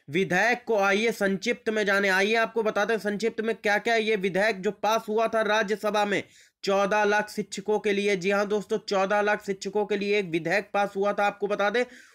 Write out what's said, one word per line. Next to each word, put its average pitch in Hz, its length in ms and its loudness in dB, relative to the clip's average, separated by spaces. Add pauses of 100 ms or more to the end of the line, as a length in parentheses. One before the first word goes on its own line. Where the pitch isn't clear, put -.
विधेयक 190 560 0
को 220 140 0
आइए 202 340 2
संक्षिप्त 202 580 -2
में 214 160 0
जाने। 196 240 2
आइए 196 260 2
आपको 226 260 0
बताते 208 300 0
हैं 214 80 0
संक्षिप्त 208 400 -2
में 220 160 -2
क्या 208 220 0
क्या 226 180 0
ये 220 220 2
विधेयक 190 420 0
जो 202 120 -2
पास 220 360 -2
हुआ 220 200 0
था 220 140 0
राज्यसभा 208 600 0
में 196 180 0 (420)
चौदह 202 400 2
लाख 208 260 0
शिक्षकों 208 480 -4
के 208 140 0
लिए। 202 240 0
जी 180 140 -2
हाँ 202 180 2
दोस्तों, 208 320 -2
चौदह 196 400 0
लाख 208 240 0
शिक्षकों 202 420 -4
के 208 100 -2
लिए 202 220 0
एक 196 80 -2
विधेयक 165 480 -2
पास 202 220 0
हुआ 202 160 2
था, 202 140 0
आपको 202 200 -2
बता 202 240 0
दें, 247 140 0 (300)